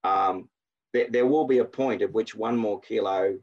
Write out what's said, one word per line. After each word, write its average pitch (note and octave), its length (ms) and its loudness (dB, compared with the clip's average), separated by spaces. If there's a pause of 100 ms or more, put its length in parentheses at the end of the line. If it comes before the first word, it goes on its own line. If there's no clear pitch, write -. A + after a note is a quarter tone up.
um, F#3+ 440 0 (440)
there, A#2+ 180 0
there B2 160 2
will D3 200 2
be C3 120 4
a A#2 60 4
point A#2+ 380 -4
at G2 100 0
which A2 240 -4
one A2+ 200 -2
more G#2 240 -2
kilo G2 640 -2